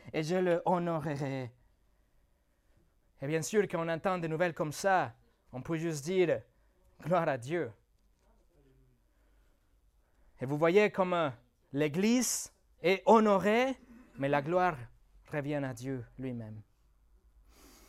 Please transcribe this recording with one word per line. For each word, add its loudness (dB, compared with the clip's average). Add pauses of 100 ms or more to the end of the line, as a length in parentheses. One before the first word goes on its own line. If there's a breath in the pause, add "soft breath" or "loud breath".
(120 loud breath)
et -2
je 0
le 2
honorerai. » -2 (1700)
Et -8
bien -2
sûr, 0
quand -4
on -4
entend -2
des -4
nouvelles 0
comme -4
ça, 0 (360)
on -10
peut -4
juste -4
dire, « 2 (600)
Gloire 2
à 0
Dieu. » -4 (2750)
Et -6
vous -4
voyez 6
comme, 0
euh, 0 (420)
l'Église 0 (300)
est 2
honorée, 4 (440)
mais -2
la 2
gloire 0 (560)
revient -4
à -6
Dieu -8 (140)
lui-même. -10 (1300 soft breath)